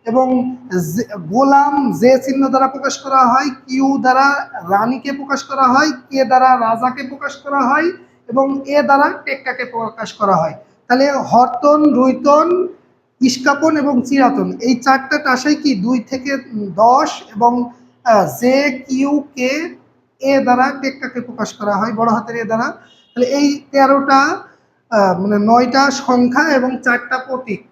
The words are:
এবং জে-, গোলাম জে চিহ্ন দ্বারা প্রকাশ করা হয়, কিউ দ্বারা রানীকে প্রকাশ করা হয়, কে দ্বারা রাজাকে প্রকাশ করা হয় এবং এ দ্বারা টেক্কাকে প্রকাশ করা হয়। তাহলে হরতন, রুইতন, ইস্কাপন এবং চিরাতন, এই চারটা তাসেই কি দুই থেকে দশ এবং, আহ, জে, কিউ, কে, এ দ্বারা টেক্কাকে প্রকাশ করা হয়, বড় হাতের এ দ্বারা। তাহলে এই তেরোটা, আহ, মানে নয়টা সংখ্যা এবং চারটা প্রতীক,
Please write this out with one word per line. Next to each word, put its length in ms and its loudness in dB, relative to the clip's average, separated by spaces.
এবং 220 0
জে-, 240 -6
গোলাম 440 2
জে 260 4
চিহ্ন 300 -2
দ্বারা 200 2
প্রকাশ 300 -6
করা 280 0
হয়, 220 0
কিউ 220 0
দ্বারা 280 2
রানীকে 420 -2
প্রকাশ 300 -6
করা 260 -2
হয়, 220 2
কে 180 -4
দ্বারা 320 4
রাজাকে 520 -2
প্রকাশ 280 -10
করা 240 -4
হয় 280 0
এবং 180 0
এ 160 0
দ্বারা 260 4
টেক্কাকে 400 -8
প্রকাশ 480 -8
করা 240 0
হয়। 180 -2
তাহলে 220 2
হরতন, 500 4
রুইতন, 540 2
ইস্কাপন 560 0
এবং 260 0
চিরাতন, 460 0
এই 140 2
চারটা 440 0
তাসেই 380 0
কি 180 -2
দুই 260 -2
থেকে 320 -8
দশ 360 4
এবং, 200 2
আহ, 200 4
জে, 160 2
কিউ, 260 -2
কে, 160 -2
এ 180 2
দ্বারা 260 2
টেক্কাকে 400 -8
প্রকাশ 320 -10
করা 240 -4
হয়, 160 -4
বড় 200 0
হাতের 240 -4
এ 80 -6
দ্বারা। 240 -4
তাহলে 160 0
এই 200 0
তেরোটা, 500 4
আহ, 280 2
মানে 200 -2
নয়টা 520 2
সংখ্যা 540 0
এবং 160 0
চারটা 360 -2
প্রতীক, 420 -8